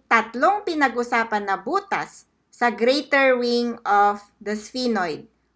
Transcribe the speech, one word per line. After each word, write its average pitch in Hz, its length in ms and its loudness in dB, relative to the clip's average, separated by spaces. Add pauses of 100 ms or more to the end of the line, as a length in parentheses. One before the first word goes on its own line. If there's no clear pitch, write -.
tatlong 254 560 2
pinag-usapan 240 800 -2
na 190 160 -2
butas 269 720 -6 (160)
sa 240 240 -2
greater 269 640 2
wing 240 480 -2
of 202 400 2 (160)
the 208 160 -6
sphenoid. 214 720 -4 (280)